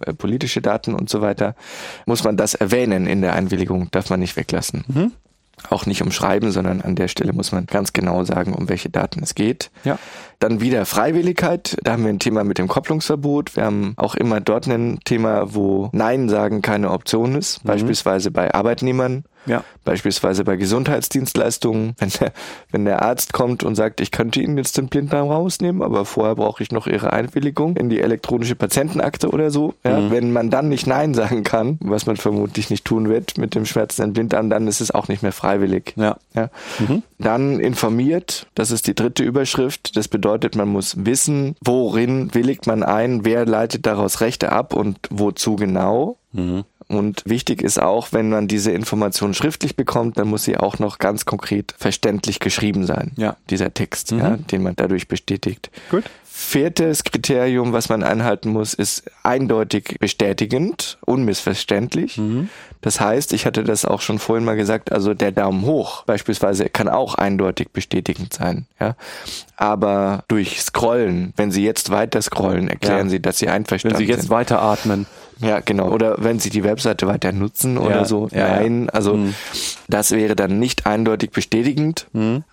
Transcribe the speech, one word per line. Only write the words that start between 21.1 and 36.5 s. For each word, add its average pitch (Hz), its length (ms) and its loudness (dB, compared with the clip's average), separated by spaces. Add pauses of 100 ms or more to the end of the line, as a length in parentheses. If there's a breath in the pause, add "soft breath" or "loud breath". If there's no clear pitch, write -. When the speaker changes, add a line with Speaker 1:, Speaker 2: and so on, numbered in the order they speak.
Speaker 1:
Wenn 98 120 -2 (100)
der, - 120 -2 (380 loud breath)
wenn 104 140 0
der 101 180 2
Arzt 123 300 -2
kommt 123 320 0
und 113 100 0
sagt, 107 260 0
„Ich - 120 -2
könnte 117 280 0
Ihnen 147 160 0
jetzt 131 220 -2
den 135 100 -2
Blinddarm 143 400 0
rausnehmen, 175 540 0
aber 104 220 0
vorher 110 320 0
brauche 107 260 -2
ich - 80 -8
noch 113 160 -2
Ihre - 260 0
Einwilligung 143 640 0
in 123 140 0
die 113 100 2
elektronische 117 540 0
Patientenakte“ 151 760 -2
oder 151 200 2
so. 147 240 0 (100)
Ja, 123 160 2
Speaker 2:
Mhm. 104 100 2
Speaker 1:
wenn 120 220 2
man 117 180 2
dann 139 180 2
nicht 135 180 0
Nein 139 280 2
sagen 113 300 0
kann, 117 360 0
was 104 260 -2
man 110 100 0
vermutlich 104 540 0
nicht 104 140 -2
tun 110 240 2
wird 113 300 0
mit 113 160 -2
dem 110 120 0
schmerzenden 107 460 0
Blinddarm, 110 380 0
dann 110 180 0
ist 104 120 0
es 110 120 -2
auch 104 160 0
nicht 101 140 -2
mehr 101 100 0
freiwillig. 98 640 0
Speaker 2:
Ja. 107 200 2 (180)
Speaker 1:
Ja. 113 140 0 (300 loud breath)